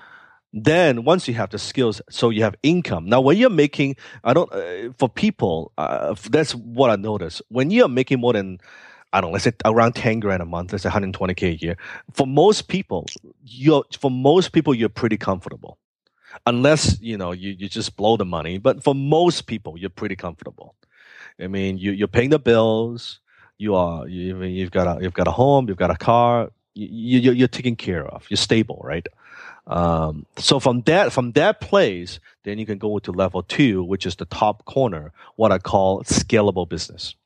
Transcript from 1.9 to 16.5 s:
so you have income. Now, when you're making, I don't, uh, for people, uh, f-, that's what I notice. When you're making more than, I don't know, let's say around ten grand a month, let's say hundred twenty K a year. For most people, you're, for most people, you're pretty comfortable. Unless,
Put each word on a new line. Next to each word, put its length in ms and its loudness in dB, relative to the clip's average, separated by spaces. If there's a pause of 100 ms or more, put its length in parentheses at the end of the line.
so 200 0
you 120 0
have 200 0
income. 440 0
Now, 140 4
when 160 6
you're 140 6
making, 460 0 (280)
I 100 2
don't, 180 0
uh, 460 -8
for 100 0
people, 720 -2
uh, 340 -4
f-, 180 -14
that's 240 2
what 360 2
I 60 4
notice. 520 -6
When 220 -2
you're 180 6
making 320 0
more 120 2
than, 260 -4 (540)
I 80 2
don't 100 -2
know, 40 -4
let's 100 -2
say 80 2 (120)
around 300 4
ten 260 -2
grand 220 -2
a 40 -8
month, 260 -8
let's 100 -6
say 80 -2
hundred 240 -2
twenty 200 -2
K 160 -2
a 20 0
year. 240 -6 (360)
For 140 0
most 420 4
people, 380 -4 (380)
you're, 400 2 (140)
for 120 -2
most 420 2
people, 220 2
you're 140 0
pretty 300 -2
comfortable. 600 -8 (680)
Unless, 540 2